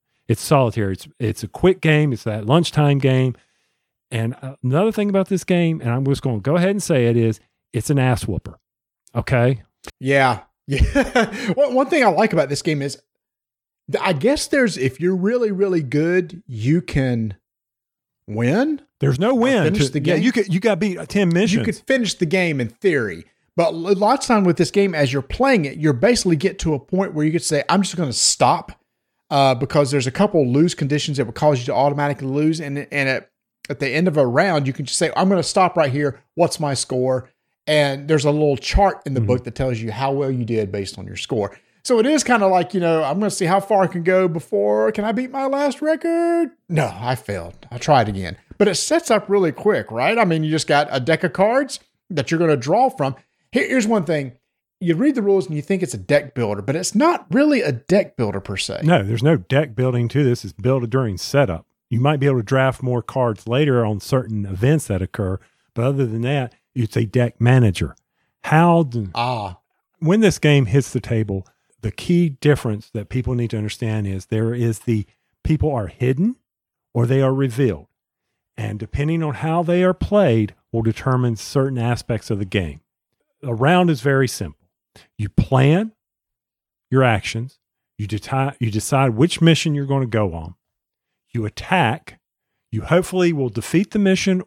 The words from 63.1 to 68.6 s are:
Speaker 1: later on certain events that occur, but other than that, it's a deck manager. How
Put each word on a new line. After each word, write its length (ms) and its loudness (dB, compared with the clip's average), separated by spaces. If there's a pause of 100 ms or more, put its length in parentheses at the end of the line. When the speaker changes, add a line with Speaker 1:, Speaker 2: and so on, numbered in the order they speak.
Speaker 1:
later 380 2
on 140 -2
certain 460 -2
events 420 0
that 140 -2
occur, 380 -4 (360)
but 100 0
other 200 0
than 160 -4
that, 320 -2 (220)
it's 200 -2
a 100 0
deck 360 0
manager. 540 4 (480)
How 400 4